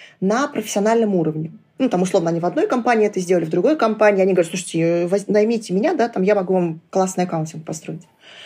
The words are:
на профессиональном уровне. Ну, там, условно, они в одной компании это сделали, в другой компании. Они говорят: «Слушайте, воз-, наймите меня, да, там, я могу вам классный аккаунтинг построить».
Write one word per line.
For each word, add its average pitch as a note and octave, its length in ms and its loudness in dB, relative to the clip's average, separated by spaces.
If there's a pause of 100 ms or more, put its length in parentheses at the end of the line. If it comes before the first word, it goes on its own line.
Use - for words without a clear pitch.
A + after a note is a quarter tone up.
(220)
на A3+ 260 2
профессиональном G#3+ 680 0
уровне. D#3+ 380 -2 (260)
Ну, C4 100 2
там, F3+ 140 0
условно, F3+ 260 0
они E3 100 0
в E3 60 -2
одной D#4 220 0
компании A#3 400 2
это G3+ 120 -4
сделали, F3 260 0
в D#3+ 40 -6
другой G#3 280 2
компании. G#3+ 440 2
Они F#3+ 120 2
говорят: F3 180 2
«Слушайте, E3+ 560 -2
воз-, F#3+ 200 -2
наймите G#3+ 460 0
меня, C#4 220 2
да, A#3+ 120 2
там, A3 140 -6
я G3+ 140 4
могу F#3+ 180 0
вам E3+ 280 0 (100)
классный F#3+ 320 0
аккаунтинг D#3+ 420 -6
построить». E3 380 -10 (420)